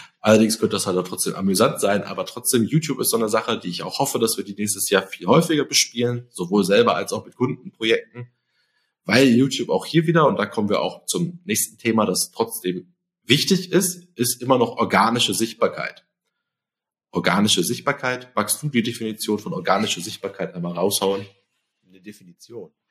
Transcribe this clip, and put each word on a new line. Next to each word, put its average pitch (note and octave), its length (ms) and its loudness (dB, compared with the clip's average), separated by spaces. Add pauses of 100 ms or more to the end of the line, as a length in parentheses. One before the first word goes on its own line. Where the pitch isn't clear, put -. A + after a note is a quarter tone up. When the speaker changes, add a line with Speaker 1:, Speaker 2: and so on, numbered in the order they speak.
(220)
Speaker 1:
Allerdings A2 360 4
könnte G#2 180 0
das F#2+ 100 -2
halt F#2 120 0
auch F2+ 100 -2
trotzdem - 260 -4
amüsant G2 460 0
sein, G2+ 240 0
aber F#2+ 220 -8
trotzdem, - 360 0
YouTube C3 380 0
ist A2+ 80 0
so A#2 80 0
eine A2+ 140 0
Sache, A2 280 0
die - 100 -8
ich F2 140 -8
auch G2 180 -8
hoffe, - 180 -2
dass A2+ 180 0
wir G2 80 -6
die G2+ 100 -12
nächstes G2+ 360 -4
Jahr F#2+ 120 4
viel - 240 -12
häufiger D#3 380 4
bespielen, A#2+ 640 -2
sowohl F#2+ 340 0
selber G2+ 320 4
als F#2+ 200 -4
auch G#2+ 100 -6
mit - 120 -20
Kundenprojekten, B2 920 -4 (800)
weil C3 240 6
YouTube A#2+ 400 2
auch - 160 -2
hier D#3+ 200 2
wieder, D#3+ 200 4
und G2 120 2
da G2+ 60 0
kommen G#2+ 240 -4
wir G2 140 0
auch - 240 -6
zum - 380 -4
nächsten - 340 -4
Thema, A2 260 2
das - 280 -2
trotzdem F2+ 600 -6 (320)
wichtig - 480 2
ist, - 420 0
ist B2 280 -4
immer B2+ 160 2
noch A#2 180 0
organische A2 560 2
Sichtbarkeit. - 720 -4 (1080)
Organische F#2 500 2
Sichtbarkeit, B2+ 720 -4
magst - 280 -2
du D3+ 60 -4
die A#2+ 140 2
Definition A2 560 -4
von F#2 160 -10
organischer F#2 480 0
Sichtbarkeit F#2+ 520 -8
einmal F2 200 -8
raushauen? G2 500 0 (640)
Speaker 2:
Eine F#2 140 -20
Definition? G2 680 -20 (200)